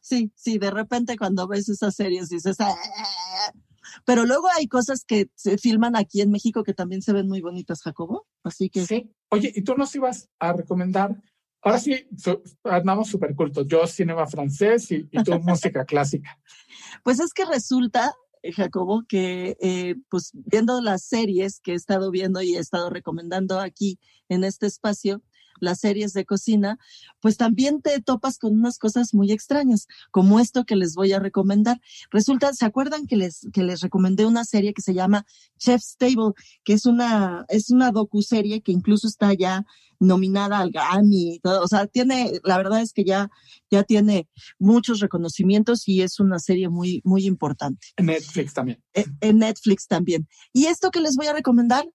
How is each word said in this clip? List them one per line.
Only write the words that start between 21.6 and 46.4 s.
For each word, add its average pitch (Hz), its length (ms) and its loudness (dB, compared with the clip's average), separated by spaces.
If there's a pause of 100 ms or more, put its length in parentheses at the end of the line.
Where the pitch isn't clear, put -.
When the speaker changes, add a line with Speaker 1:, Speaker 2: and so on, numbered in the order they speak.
Speaker 1:
que 180 120 -8
he 175 40 -4
estado 190 340 -4
viendo 185 320 -2
y 175 140 -2
he - 20 -4
estado 175 320 -6
recomendando 180 720 -6
aquí 190 380 -6 (300)
en 185 160 0
este 196 220 -4
espacio, 202 560 -4 (380)
las 180 180 -4
series 208 340 -2
de 190 120 -4
cocina, 208 520 0 (440)
pues 220 160 2
también 262 460 0
te 285 180 0
topas 262 380 -4
con 214 200 -2
unas 240 220 0
cosas 220 340 0
muy 202 160 4
extrañas, 254 560 0 (240)
como 202 300 6
esto 247 240 2
que 220 100 -2
les 175 220 0
voy 196 160 2
a 196 80 0
recomendar. 202 600 2 (300)
Resulta, 269 420 2
¿se 247 120 -2
acuerdan 277 420 -2
que - 80 -4
les, 185 380 -2
que 190 100 2
les 180 180 -2
recomendé 185 460 2
una 233 180 2
serie 208 300 0
que - 80 -10
se 190 100 -2
llama 196 320 2 (340)
Chef's - 400 0
Table, 226 340 2 (320)
que 208 80 2
es 214 120 2
una, 226 640 2
es 214 220 0
una 247 220 6
docuserie 214 680 0
que - 120 -2
incluso 208 340 2
está 202 280 2
ya 185 300 -2 (360)
nominada 190 580 2
al 180 140 -2
Grammy 180 600 2
y 170 40 -16
todo? 185 240 0
O 175 60 0
sea, 202 180 2
tiene, 247 560 0
la 185 140 2
verdad 196 260 0
es 226 100 -6
que 196 120 0
ya, 196 260 0 (400)
ya 202 140 4
tiene 208 440 2 (300)
muchos 220 400 4
reconocimientos 196 880 0
y 190 160 2
es 190 160 -4
una 190 220 2